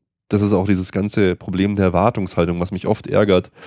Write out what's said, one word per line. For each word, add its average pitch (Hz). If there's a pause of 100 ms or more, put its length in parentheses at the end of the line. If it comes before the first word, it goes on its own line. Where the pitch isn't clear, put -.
(300)
das 104
ist 104
auch 95
dieses 95
ganze 98
Problem 98
der 98
Erwartungshaltung, 90
was 90
mich 92
oft 104
ärgert, 98 (160)